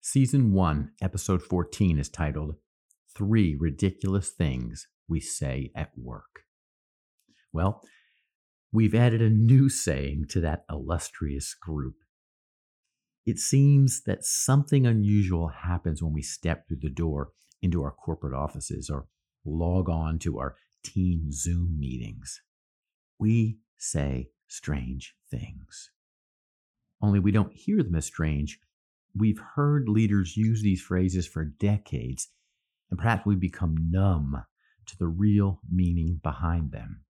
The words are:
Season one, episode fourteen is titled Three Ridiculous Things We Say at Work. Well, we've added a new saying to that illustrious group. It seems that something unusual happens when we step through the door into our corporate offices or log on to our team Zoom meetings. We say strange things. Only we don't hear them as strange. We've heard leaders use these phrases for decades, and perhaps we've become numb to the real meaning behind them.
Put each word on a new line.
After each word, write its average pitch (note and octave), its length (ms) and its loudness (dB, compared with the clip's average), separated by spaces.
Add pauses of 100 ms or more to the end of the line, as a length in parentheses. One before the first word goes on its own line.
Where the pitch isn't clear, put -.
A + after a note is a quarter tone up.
Season C3 440 4
one, D#2+ 400 2 (100)
episode F#2 400 -2
fourteen F2 560 0
is C#2 100 -4
titled D2+ 460 -6 (640)
Three G2+ 420 2
Ridiculous F#2 720 -2
Things B1+ 560 -4 (220)
We D#2+ 100 -2
Say C2+ 560 -6
at - 220 -8
Work. - 480 -16 (1080)
Well, F2+ 300 -2 (880)
we've A2 240 2
added A2+ 260 4
a A2+ 80 4
new A2+ 400 6
saying D2 600 -4
to F#2 140 -2
that D#2 280 -2
illustrious C#2+ 920 -6
group. C#2+ 360 -8 (1300)
It A#2 120 -2
seems C#3 680 4
that - 200 -4
something C#3 640 2
unusual G2+ 600 2
happens E2+ 520 -4
when D#2+ 120 -2
we D2+ 100 -4
step - 460 -6
through C#2+ 140 -8
the D#2+ 60 -4
door D2 440 -4 (280)
into E2+ 220 0
our C#2+ 80 -4
corporate D2+ 420 -8
offices C#2 560 -8
or C#2 200 -8 (360)
log F2 440 0
on D#2+ 320 -2
to D#2 180 -6
our C2+ 160 -6 (300)
team E2+ 480 -2
Zoom F2 480 -2
meetings. A#1 640 -10 (760)
We A2 400 2 (180)
say C2+ 520 -4 (180)
strange C2 680 -8 (160)
things. - 580 -14 (1120)
Only G2+ 160 4
we G2 140 2
don't F#2+ 200 2
hear G3+ 300 0
them F2+ 140 0
as D2+ 100 -2
strange. D2 540 -4 (580)
We've G#2+ 220 2 (140)
heard C#3+ 340 2
leaders G2+ 480 2
use A2 240 2
these G2 220 2
phrases F2+ 440 0
for - 160 -6
decades, D#2 840 -4 (640)
and F2+ 80 2
perhaps A2 260 2
we've G2+ 160 4
become E2+ 340 -2 (140)
numb E2 560 2 (400)
to - 140 -20
the F2+ 80 0
real G2 560 2 (100)
meaning F2 500 0
behind D#2+ 480 -2
them. A#1 360 -14 (120)